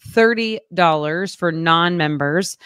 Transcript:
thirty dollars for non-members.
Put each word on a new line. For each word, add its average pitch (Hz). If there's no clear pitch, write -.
thirty 226
dollars 165
for 175
non-members. 165